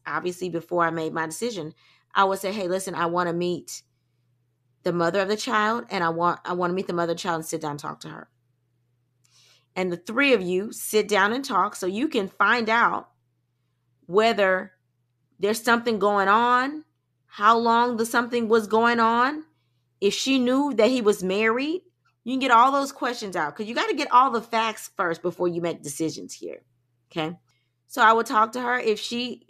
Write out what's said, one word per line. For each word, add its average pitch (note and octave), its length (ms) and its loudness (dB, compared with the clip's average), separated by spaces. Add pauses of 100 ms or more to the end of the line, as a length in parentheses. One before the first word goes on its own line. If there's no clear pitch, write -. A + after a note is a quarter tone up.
obviously, F3 440 -6
before E3+ 340 -2
I E3 60 0
made D#3+ 240 -6
my D#3+ 100 -4
decision. E3 480 -8 (420)
I G3 100 4
would F#3+ 140 0
say, F#3+ 140 -4
"Hey, G3+ 160 -4
listen, F#3 260 -4
I E3 120 -2
wanna F3 260 0
meet F3 500 -4 (1000)
the F3+ 100 -2
mother E3+ 280 2
of F#3+ 80 0
the G#3+ 80 0
child, A3 520 -2
and F#3 160 -2
I E3 60 2
want, E3+ 340 0
I F3 80 -6
wanna F3+ 220 -2
meet F#3+ 140 -4
the F#3 40 -4
mother E3+ 200 -2
of E3+ 40 -2
the E3 60 -12
child E3+ 140 -2
and D#3+ 100 -8
sit D#3+ 160 -6
down D3+ 100 -6
and D3 80 -10
talk D3+ 200 -12
to D#3 100 -16
her." - 180 -18 (1500)
And F#3 160 -2
the E3+ 60 -4
three B3+ 380 2
of G3 80 2
you F#3 300 -2
sit - 360 -2
down G3+ 240 2
and C4 100 -4
talk G#3 320 0
so - 120 -6
you G#3+ 220 -2
can G3+ 200 -2
find A3 400 0
out G#3+ 400 0 (960)
whether G3 680 2 (680)
there's G#3+ 240 -2
something A#3 360 0
going G3+ 300 2
on, B3 560 2 (420)
how A3 320 4
long A#3 380 2
the A3+ 100 -2
something A#3+ 420 0
was A3 200 2
going A#3 320 4
on. B3 440 2 (560)
If G3+ 140 2
she C4+ 240 0
knew C4 360 2
that G#3+ 140 6
he B3+ 140 2
was G3+ 220 2
married, A3+ 580 0 (400)
you A#3+ 120 -6
can C4 40 -2
get B3+ 140 2
all A#3+ 180 8
those C#4 220 0
questions A#3+ 420 -6
out, D3+ 220 -4
'cause G#3+ 100 -8
you A#3 80 -10
gotta G4 200 -2
get C#4 180 -4
all B3+ 180 6
the A3+ 100 0
facts A3+ 560 -4
first E3+ 240 -2
before F3+ 280 -2
you E3+ 120 -4
make E3+ 220 -4
decisions D3+ 520 -8
here, - 280 -14 (480)
okay? E3 260 -6 (520)
So B3+ 140 -2
I A3 100 8
would A3+ 140 2
talk A3+ 260 0
to B3 80 -6
her. B3 180 -2
If G#3+ 220 0
she A#3+ 500 -8